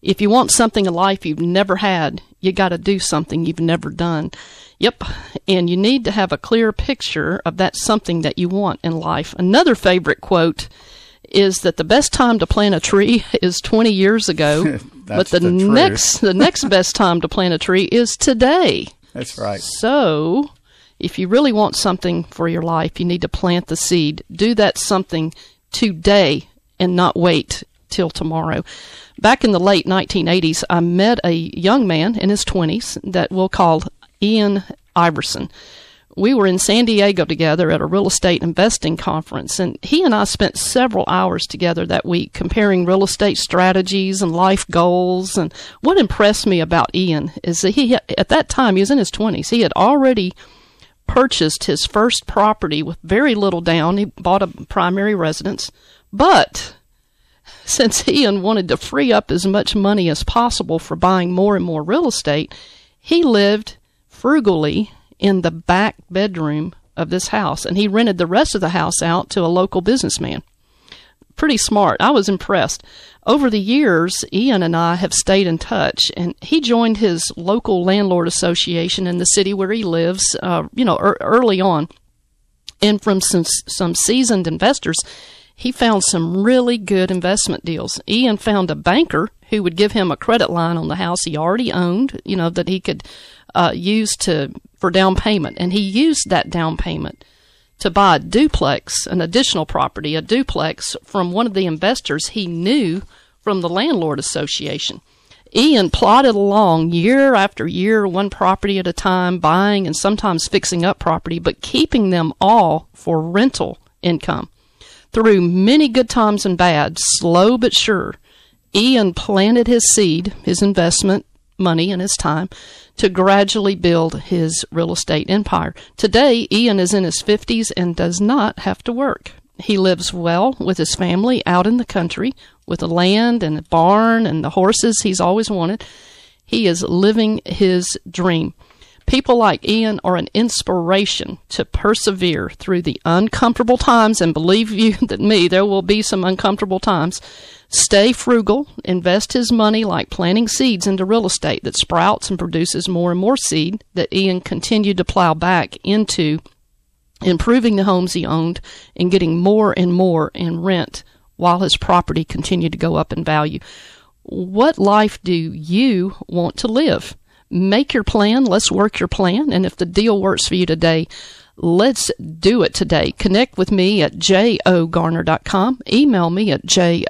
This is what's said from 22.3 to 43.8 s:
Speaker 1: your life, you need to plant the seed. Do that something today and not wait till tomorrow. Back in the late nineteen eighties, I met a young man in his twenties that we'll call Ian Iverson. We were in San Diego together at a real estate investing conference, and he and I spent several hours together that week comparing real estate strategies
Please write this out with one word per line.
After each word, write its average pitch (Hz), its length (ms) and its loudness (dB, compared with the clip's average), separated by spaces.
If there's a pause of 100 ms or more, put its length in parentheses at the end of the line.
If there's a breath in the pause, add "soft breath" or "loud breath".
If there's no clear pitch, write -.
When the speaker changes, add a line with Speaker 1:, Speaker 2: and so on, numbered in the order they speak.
Speaker 1:
your 165 140 -4
life, 165 380 -4
you 180 60 -2
need 175 160 -2
to - 60 -4
plant 175 380 -2
the 160 100 -6
seed. 156 540 -2
Do 214 240 0
that 208 240 2
something 165 540 -2 (400 soft breath)
today 190 760 2 (300)
and 180 160 0
not 180 220 2
wait 170 480 0 (240)
till 170 220 -2
tomorrow. 160 540 -4 (540 loud breath)
Back 233 260 2
in 220 80 4
the 180 80 2
late 190 260 2
nineteen 185 420 -2
eighties, 165 420 0
I 175 100 2
met 185 440 2
a 175 80 0
young 190 540 0
man 180 320 0
in 190 120 0
his 202 140 0
twenties 180 580 -4
that 185 280 -4
we'll 190 180 0
call 165 340 2 (400)
Ian 202 400 2 (320)
Iverson. - 560 -2 (640 loud breath)
We 220 180 2
were 214 120 4
in 185 120 2
San 226 280 2
Diego 202 380 2
together 160 460 0
at 160 100 0
a - 60 -4
real 190 200 0
estate 180 360 0
investing 165 540 0
conference, - 640 -6
and 180 200 -4
he 320 220 0
and 285 120 4
I 208 100 2
spent - 340 -2
several 240 480 0
hours 180 400 -2
together 170 400 -4
that 170 180 -2
week 175 280 -4
comparing 185 520 0
real 190 200 2
estate 202 340 -2
strategies 190 840 0